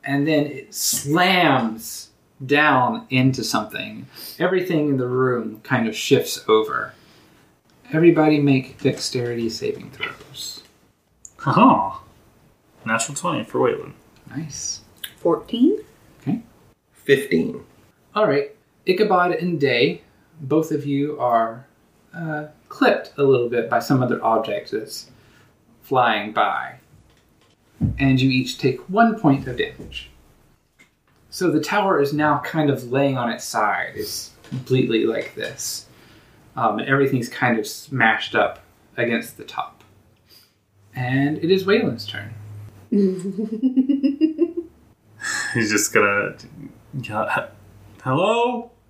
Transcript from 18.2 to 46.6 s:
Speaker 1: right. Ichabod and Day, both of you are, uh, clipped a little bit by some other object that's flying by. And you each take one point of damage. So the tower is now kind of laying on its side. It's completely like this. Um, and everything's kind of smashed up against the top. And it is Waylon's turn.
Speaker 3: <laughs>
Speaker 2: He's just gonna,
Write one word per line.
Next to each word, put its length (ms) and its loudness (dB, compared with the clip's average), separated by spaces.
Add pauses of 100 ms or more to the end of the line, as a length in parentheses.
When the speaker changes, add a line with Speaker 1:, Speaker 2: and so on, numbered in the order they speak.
Speaker 1:
right. 260 0 (320)
Ichabod 460 4
and 260 -2
Day, 440 2 (380)
both 300 0
of 160 -4
you 320 -2
are, 480 0 (480)
uh, 300 -6 (240)
clipped 480 0
a 80 2
little 240 4
bit 200 -2
by 120 0
some 240 2
other 200 -4
object 460 -2
that's 400 -10 (720)
flying 500 0
by. 440 -2 (1200)
And 220 4
you 100 4
each 280 -2
take 200 0 (100)
one 300 4
point 300 2
of 80 -10
damage. 540 -8 (1160)
So 220 0
the 100 2
tower 400 2
is 120 2
now 320 2
kind 260 0
of 220 -4
laying 260 2
on 140 -2
its 120 -8
side. 520 -2
It's 340 -8 (180)
completely 580 0
like 280 -4
this. 520 -10 (680)
Um, 240 0
and 100 -4
everything's 400 2
kind 300 0
of 80 -4
smashed 680 -2
up 240 0 (360)
against 420 -4
the 60 -14
top. 380 -12 (1120)
And 440 0
it 120 -2
is 140 4
Waylon's 420 0
turn. 280 -12 (580)
Speaker 3:
<laughs> 1700 0 (880)
Speaker 2:
He's 160 0
just 240 -2
gonna, 400 0 (640)